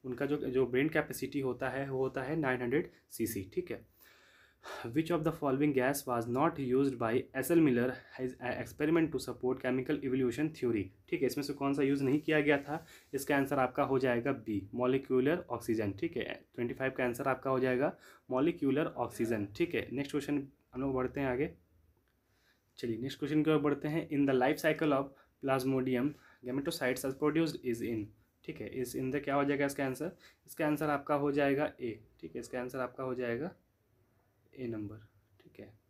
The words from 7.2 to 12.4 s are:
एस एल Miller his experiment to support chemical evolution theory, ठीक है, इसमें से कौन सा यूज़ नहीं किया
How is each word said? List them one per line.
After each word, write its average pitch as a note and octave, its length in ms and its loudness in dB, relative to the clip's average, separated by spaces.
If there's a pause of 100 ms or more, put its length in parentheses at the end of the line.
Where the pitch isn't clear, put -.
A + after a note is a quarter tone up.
एस E3+ 140 -2
एल E3+ 100 6
Miller B2+ 280 6 (240)
his B2+ 180 -6 (200)
experiment D3+ 640 0
to C3 100 0
support C3 400 -2
chemical B2+ 360 0
evolution C3 520 0
theory, A2 320 0 (240)
ठीक D#3 140 -2
है, C3 40 2
इसमें C#3 180 -2
से C#3+ 100 -6
कौन C#3 200 0
सा D3 80 2
यूज़ C#3 220 2
नहीं C#3+ 160 4
किया D#3 200 2